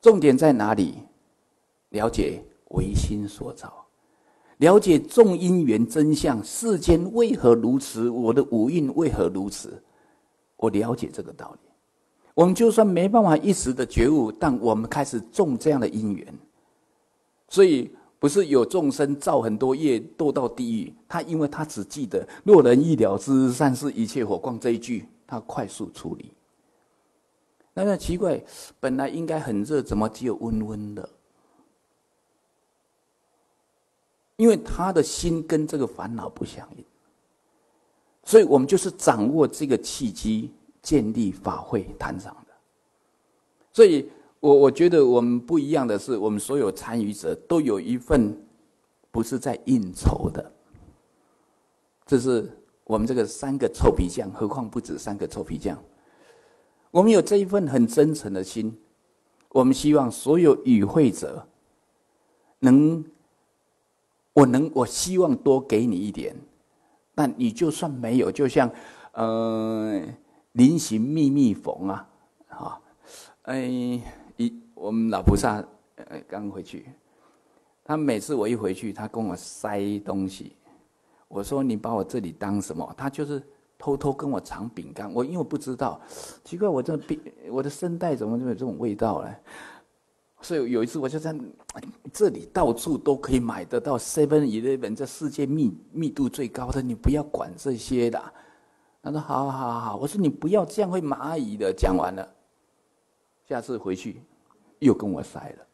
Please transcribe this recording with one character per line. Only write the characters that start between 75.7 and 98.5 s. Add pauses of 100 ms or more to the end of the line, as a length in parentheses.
呃，
刚
回
去， (1000)
他
每
次
我
一
回
去，
他
跟
我
塞
东
西， (720)
我
说
：“你
把
我
这
里
当
什
么？”
他
就
是 (360)
偷
偷
跟
我
藏
饼
干，
我
因
为
我
不
知
道， (420)
奇
怪，
我
这
饼， (300)
我
的
声
带
怎
么
就
有
这
种
味
道
呢？ (1040)
所
以
有
一
次
我
就
在 (800)
这
里
到
处
都
可
以
买
得
到
，seven
eleven
这
世
界
密-， (200)
密
度
最
高
的，
你
不
要
管
这
些
的。 (720)